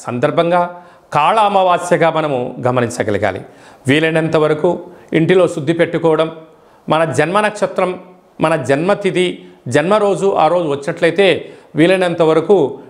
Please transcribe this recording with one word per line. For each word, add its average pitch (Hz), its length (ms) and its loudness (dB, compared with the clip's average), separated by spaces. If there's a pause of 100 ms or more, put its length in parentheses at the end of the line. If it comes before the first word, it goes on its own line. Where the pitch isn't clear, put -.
సందర్భంగా 147 540 0 (540)
కాళ 160 220 2 (140)
అమావాస్యగా 175 600 2
మనము 151 280 -2 (280)
గమనించగలగాలి. 107 720 -2 (480)
వీలైనంత 160 480 2
వరకు 151 340 0 (420)
ఇంటిలో 175 320 2 (100)
శుద్ధి 156 260 -4
పెట్టుకోవడం, 160 480 0 (600)
మన 160 140 2 (160)
జన్మ 170 220 0
నక్షత్రం, 202 500 -2 (500)
మన 160 160 2 (140)
జన్మతిథి, 180 560 0 (420)
జన్మరోజు 190 600 0 (140)
ఆ 156 40 4
రోజు 170 280 0
వచ్చినట్లయితే 170 520 0 (500)
వీలైనంత 175 460 2
వరకు 160 340 2 (340)